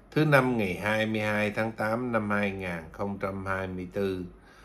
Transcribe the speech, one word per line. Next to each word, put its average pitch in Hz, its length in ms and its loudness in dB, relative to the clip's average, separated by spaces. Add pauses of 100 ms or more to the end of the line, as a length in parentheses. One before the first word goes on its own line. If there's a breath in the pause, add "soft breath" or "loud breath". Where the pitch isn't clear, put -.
(120)
Thứ 156 140 4
năm, 127 320 6
ngày 92 180 0
hai 107 300 2
mươi 110 160 0
hai 104 300 2
tháng 110 200 -2
tám 113 400 -2
năm 107 180 0
hai 101 220 2
nghìn 92 280 -4 (120)
không 101 280 -4
trăm 95 260 -4
hai 95 220 -2
mươi 92 260 -6
tư. 95 320 -2 (400 loud breath)